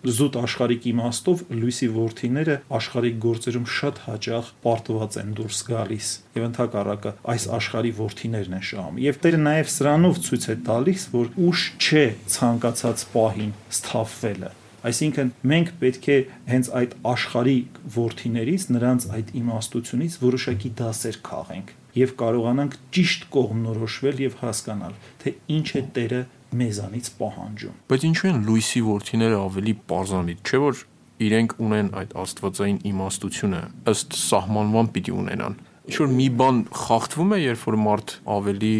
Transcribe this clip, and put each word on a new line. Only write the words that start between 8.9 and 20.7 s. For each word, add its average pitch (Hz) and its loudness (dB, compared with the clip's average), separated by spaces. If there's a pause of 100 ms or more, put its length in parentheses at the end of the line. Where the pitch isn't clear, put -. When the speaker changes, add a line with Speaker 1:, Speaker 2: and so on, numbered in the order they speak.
Speaker 1:
Եվ 139 0
Տերը 165 4
նաև 151 2
սրանով 160 4
ցույց - -2
է 113 -2
տալիս, 143 0
որ 120 0
ուշ 175 4
չէ 151 6 (200)
ցանկացած 117 0
պահին 107 2 (140)
սթափվելը։ 107 -4 (300)
Այսինքն 139 0 (120)
մենք 165 4
պետք 131 0
է 139 6 (240)
հենց 123 0
այդ 123 0
աշխարհի 123 2 (300)
որդիներից, 117 -2
նրանց 123 2
այդ 107 -6
իմաստությունից 120 -4
որոշակի 123 0